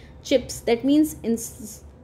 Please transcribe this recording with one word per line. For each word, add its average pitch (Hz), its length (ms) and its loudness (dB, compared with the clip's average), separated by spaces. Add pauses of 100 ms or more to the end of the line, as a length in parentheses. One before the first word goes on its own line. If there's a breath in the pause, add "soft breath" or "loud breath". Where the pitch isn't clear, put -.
(240 loud breath)
Chips, - 380 0
that 233 240 0
means 302 380 4
in 226 100 0
s-, - 500 -10 (200)